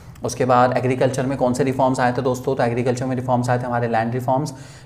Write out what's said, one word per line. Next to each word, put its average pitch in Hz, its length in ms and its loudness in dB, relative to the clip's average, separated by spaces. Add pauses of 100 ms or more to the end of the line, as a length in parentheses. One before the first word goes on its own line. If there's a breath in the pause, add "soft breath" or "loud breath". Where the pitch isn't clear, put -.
(240 loud breath)
उसके 120 220 -2
बाद 123 320 4
agriculture 127 480 0
में 135 120 -2
कौन 123 160 2
से 143 100 0
reforms 131 360 0
आए 123 140 2
थे 135 80 -2
दोस्तों, 127 340 0
तो 131 80 0
agriculture 120 420 0
में 131 100 -2
reforms 123 340 0
आए 123 100 2
थे 123 40 -8
हमारे 120 240 -2
land 117 260 0
reforms। 131 400 -2 (320 loud breath)